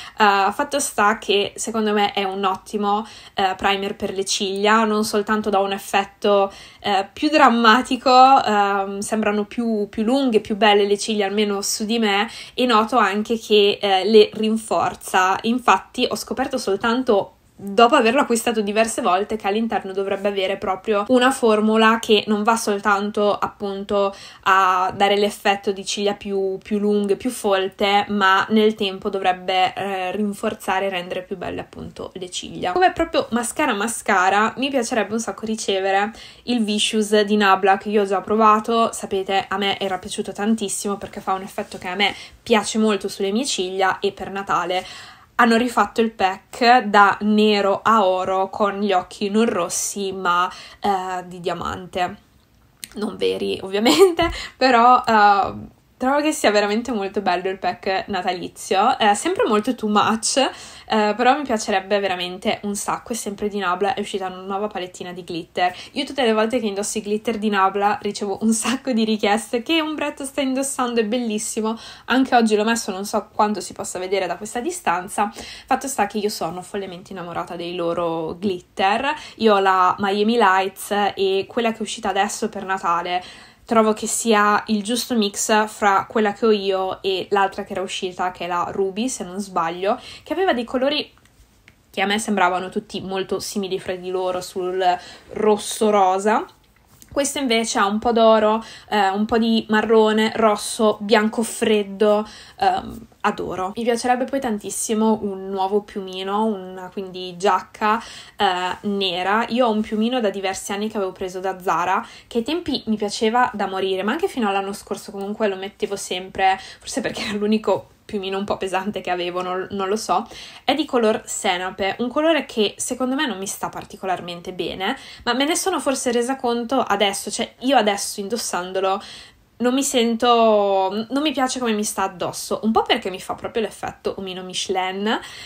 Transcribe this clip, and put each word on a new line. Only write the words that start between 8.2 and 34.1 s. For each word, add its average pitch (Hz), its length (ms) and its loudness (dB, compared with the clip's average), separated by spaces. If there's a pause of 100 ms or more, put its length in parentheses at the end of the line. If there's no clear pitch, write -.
ehm, 202 560 0
sembrano 208 460 0
più, 220 440 -2
più 220 140 -4
lunghe, 247 380 2
più 220 140 -6
belle 202 320 6
le 202 100 2
ciglia, 208 300 -2
almeno 202 340 0
su - 240 -4
di 233 140 0
me, 208 280 2 (280)
e 247 100 2
noto 226 320 4
anche 214 400 0
che, 208 420 4
eh, 190 260 2
le 214 280 8
rinforza. 190 1120 0
Infatti 233 680 2
ho - 60 -6
scoperto 254 420 -4
soltanto 226 760 0 (260)
dopo 226 380 4
averlo 247 240 4
acquistato 226 400 0
diverse 220 420 0
volte 202 360 0
che 214 100 -6
all'interno 202 460 -2
dovrebbe 196 340 -2
avere 196 300 -2
proprio 202 500 -2
una 254 240 4
formula 220 680 4
che 208 280 2
non 208 160 0
va 226 140 2
soltanto 208 760 0
appunto 202 800 -4 (300)
a 190 500 2
dare 202 220 2
l'effetto 202 560 0
di 190 140 -6
ciglia 202 300 -2
più, 196 460 -4
più 208 180 -4
lunghe, 202 360 2
più 220 140 -4
folte, 202 800 0
ma 196 400 2
nel 214 260 4
tempo 196 340 -6
dovrebbe, 185 640 0
eh, 185 380 -4
rinforzare 202 760 -4
e - 20 -4
rendere 185 320 -6
più 180 160 -10
belle 175 240 -8
appunto - 540 -14
le 180 140 -12
ciglia. - 440 -6
Come 359 180 4
proprio 330 400 -2
mascara 233 420 -2
mascara 202 840 0